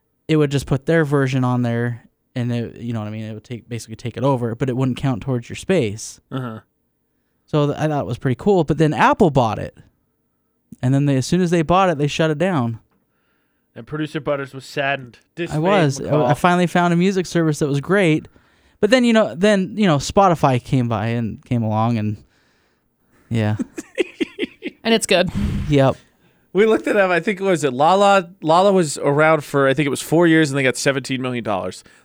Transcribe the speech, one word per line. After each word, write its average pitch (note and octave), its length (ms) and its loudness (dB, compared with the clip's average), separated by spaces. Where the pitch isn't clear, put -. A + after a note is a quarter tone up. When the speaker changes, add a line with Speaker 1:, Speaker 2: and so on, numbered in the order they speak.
Speaker 1:
it D#3 100 0
would D3 120 2
just C#3 160 -2
put - 220 -4
their E3 180 2
version C3+ 380 0
on B2 180 0
there, A#2+ 420 -4
and A#2+ 160 -4
it, A#2 260 -6
you A#2 160 -8
know A2+ 60 -6
what G#2+ 80 -8
I G#2 40 -10
mean? A2 140 -10
It G#2+ 80 -12
would G#2+ 100 -14
take, A#2 260 -14
basically A2 280 -12
take - 200 -10
it A2+ 60 -2
over, A#2+ 320 0
but C3 140 -4
it A#2+ 80 -2
wouldn't C3 200 -2
count B2+ 240 -2
towards B2 280 -6
your A#2+ 80 -14
space. A#2 640 -4
Speaker 2:
Uh-huh. B2 300 -10
Speaker 1:
So D3 220 0
th-, C#3+ 100 -4
I D3+ 100 -2
thought D3 140 -2
it F2+ 60 -6
was A#2+ 100 -6
pretty B2+ 220 -2
cool, F#3+ 240 2
but D3 160 -2
then D#3 140 2
Apple G3+ 360 4
bought A#2+ 300 0
it, - 180 -12
and C3 120 2
then C#3 120 2
they, C#3 120 2
as B2+ 100 -2
soon F3+ 140 2
as E3+ 100 0
they F3 100 2
bought F3+ 280 2
it, D3+ 100 -2
they D3 80 0
shut D#3+ 240 0
it D3+ 80 -4
down. C3+ 400 -2
Speaker 2:
And A#2 120 -16
Producer D3+ 320 -6
Butters C#3 340 -6
was C3+ 120 -16
saddened, C#3 560 -6
Speaker 1:
I - 140 -20
Speaker 2:
dismayed, D#3 260 -4
Speaker 1:
was. E3+ 400 2
I, - 20 -8
Speaker 2:
McCall. D3 220 0
Speaker 1:
I D3 80 2
finally F3 340 2
found F3 260 0
a E3+ 40 2
music F#3 280 0
service D#3+ 340 0
that D#3 80 0
was C#3+ 140 -2
great, E3 460 0
but G#3 80 2
then, B3 160 4
you A#3 80 4
know, G3 220 2
then, F#3+ 420 0
you G#3+ 100 2
know, D3+ 100 4
Spotify D3 640 2
came B2+ 260 0
by A2 180 -2
and A#2 380 -4
came A#2 180 -2
along, A2 340 0
and G#2 200 -4
yeah. G#2+ 320 -2
<laughs> - 40 -8
Speaker 3:
And A3+ 120 2
it's G#3+ 100 -2
good. F3+ 240 2
Speaker 1:
Yep. C3+ 260 4
Speaker 2:
We G3 120 4
looked - 220 0
it G#3+ 100 0
up. F#3+ 140 2
I E3+ 80 2
think F#3 200 -4
it F#3+ 40 -6
was F3+ 200 0
it C#3 80 0
Lala. F#3 600 2
Lala F3+ 320 4
was E3+ 240 0
around D3+ 460 2
for, C#3 240 0
I C3+ 80 2
think D3 100 0
it C#3 60 -2
was B2 100 -4
four E3+ 260 2
years, D#3+ 220 4
and C3+ 80 -4
they C#3 60 0
got B2+ 120 0
seventeen C3+ 460 -2
million B2 220 -6
dollars. F#2+ 400 -6